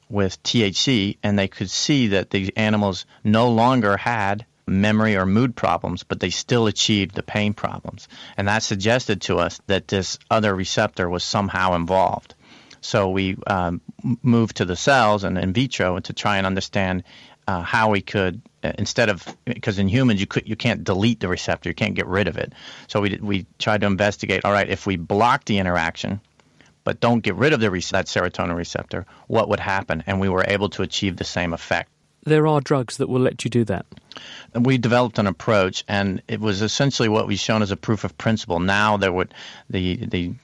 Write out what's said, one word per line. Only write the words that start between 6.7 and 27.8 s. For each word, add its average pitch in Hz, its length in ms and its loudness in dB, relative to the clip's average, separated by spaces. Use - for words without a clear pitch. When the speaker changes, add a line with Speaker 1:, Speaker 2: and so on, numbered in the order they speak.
Speaker 1:
the - 80 -6
pain 104 320 -2
problems. - 520 -8
And 101 120 -2
that 107 140 0
suggested 107 600 0
to 87 160 0
us 87 280 -2
that 95 220 0
this 95 300 -2
other 107 240 2
receptor 95 540 -2
was 87 160 -4
somehow 92 500 0
involved. 90 600 0
So 101 260 0
we, 95 380 0
um, 90 340 0
m-, 120 180 -2
moved 117 340 2
to 101 100 0
the 90 100 -2
cells 107 480 4
and 92 140 -2
in 92 160 0
vitro 95 460 0
to - 120 -10
try 104 240 -2
and 95 100 0
understand, 95 580 -2
uh, 92 140 -2
how 110 300 2
we 101 100 2
could, 92 400 -2
uh, 78 160 -4
instead - 320 0
of, - 260 -8
'cause 98 180 -2
in 101 80 2
humans 113 320 4
you 98 80 0
could, - 220 -4
you 110 80 -6
can't 110 260 -2
delete 107 380 0
the 92 80 -2
receptor, 87 400 -4
you 85 60 -4
can't 101 200 -2
get 92 120 -4
rid 95 200 0
of 82 120 -4
it. - 160 -6
So 104 140 0
we, 98 180 -2
we 98 260 -4
tried 107 240 0
to 101 40 2
investigate, 101 600 0
all 98 60 4
right, 101 180 2
if 95 160 -4
we 98 100 0
block 104 480 2
the 104 140 0
interaction, 90 640 -2
but - 160 -2
don't 117 200 4
get 101 140 0
rid 127 180 2
of 131 80 2
the 107 80 2
rece-, 92 220 -4